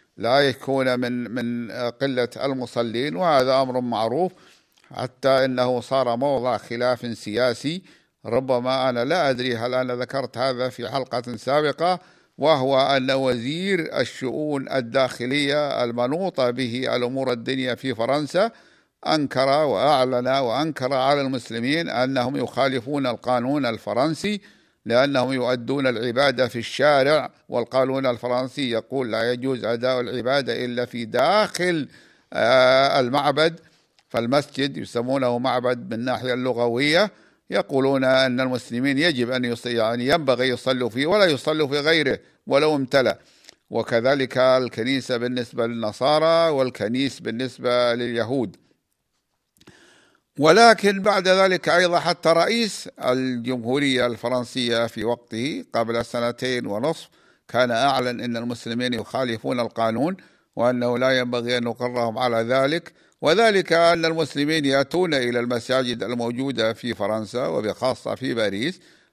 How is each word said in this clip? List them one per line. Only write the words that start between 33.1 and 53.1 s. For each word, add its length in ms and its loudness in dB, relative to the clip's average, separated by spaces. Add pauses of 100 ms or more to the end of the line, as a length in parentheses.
فالمسجد 680 -2
يسمونه 640 -2
معبد 460 -2
من 80 -10
الناحية 400 -4
اللغوية، 800 0 (380)
يقولون 540 0
أن 360 4
المسلمين 580 -2
يجب 340 0
أن 140 -2
يص-، 200 -6
يعني 420 -2
ينبغي 420 2
يصلوا 400 -2
فيه 160 -2
ولا 200 4
يصلوا 420 0
في 120 -2
غيره 400 2 (280)
ولو 280 4
امتلأ، 440 2 (500)
وكذلك 680 0
الكنيسة 800 2
بالنسبة 500 -4
للنصارى 840 2
والكنيس 640 -2
بالنسبة 720 0
لليهود. 640 -4 (1800)
ولكن 600 6
بعد 260 2
ذلك 420 4
أيضًا 300 4
حتى 300 0
رئيس 600 2 (100)
الجمهورية 1080 0